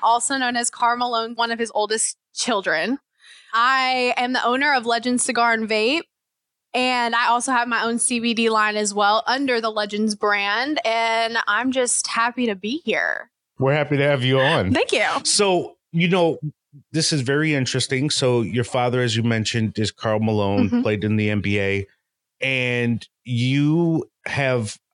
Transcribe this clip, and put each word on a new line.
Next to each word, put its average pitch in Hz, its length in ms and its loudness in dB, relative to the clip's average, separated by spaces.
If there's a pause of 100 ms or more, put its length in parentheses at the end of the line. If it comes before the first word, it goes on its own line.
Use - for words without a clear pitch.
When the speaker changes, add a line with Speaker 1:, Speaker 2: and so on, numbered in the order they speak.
Speaker 1:
also 240 360 2
known 247 180 -2
as 240 140 -2
Karl 240 260 0
Malone, 233 380 -2
one 233 160 -2
of 233 80 -6
his 233 160 -4
oldest 214 420 -2 (180)
children. 190 640 -2 (540)
I 254 640 2
am 254 160 -2
the 247 100 0
owner 269 300 2
of 240 140 0
Legend 233 340 0
Cigar 233 320 2
and 220 160 -2
Vape, 220 360 0 (680)
and 247 420 0
I 233 120 2
also 240 260 2
have 240 160 0
my 220 160 -2
own 233 140 0
C 240 220 -2
B 233 120 0
D 226 160 2
line 214 280 2
as 208 180 -2
well 208 320 2
under 254 340 0
the 226 80 -2
Legends 208 460 -2
brand, 208 720 0
and 226 500 0 (100)
I'm 233 260 0
just 247 340 0
happy 240 400 -2
to 208 80 0
be 208 320 -6
here. 143 440 -4 (280)
Speaker 2:
We're 135 160 2
happy 147 240 0
to 139 40 2
have 143 220 2
you 131 160 4
on. 131 320 2
Speaker 1:
Thank 339 200 2
you. 214 140 2 (180)
Speaker 2:
So, - 520 0 (160)
you 170 160 2
know, 170 300 2 (540)
this 156 200 0
is 147 80 0
very 147 340 0
interesting. 131 540 -2
So 123 320 2
your 110 240 -2
father, 123 380 0
as 113 120 -2
you 113 80 0
mentioned, 113 560 0
is 107 120 0
Karl 110 300 -2
Malone, 101 480 0
Speaker 1:
Mm-hmm. 240 140 0
Speaker 2:
played 107 220 -2
in 107 120 0
the 107 120 0
N 104 140 0
B 101 180 0
A. 98 260 -2 (540)
And 123 680 -2 (180)
you 147 840 0 (140)
have 127 540 -2 (140)